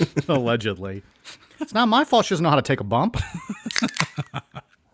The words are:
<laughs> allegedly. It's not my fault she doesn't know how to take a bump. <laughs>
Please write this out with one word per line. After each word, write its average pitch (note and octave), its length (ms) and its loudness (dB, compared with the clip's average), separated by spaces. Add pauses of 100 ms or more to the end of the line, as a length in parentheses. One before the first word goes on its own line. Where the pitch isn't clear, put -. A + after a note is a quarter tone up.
<laughs> - 280 -2
allegedly. G#2+ 760 -2 (580)
It's D4+ 140 -8
not A#3 140 2
my B3 160 4
fault A#3 200 4
she - 60 -6
doesn't E3 140 0
know E3 60 4
how D3 60 6
to B2+ 60 4
take - 180 0
a A#2+ 40 -6
bump. A2+ 380 0
<laughs> - 40 -12 (1700)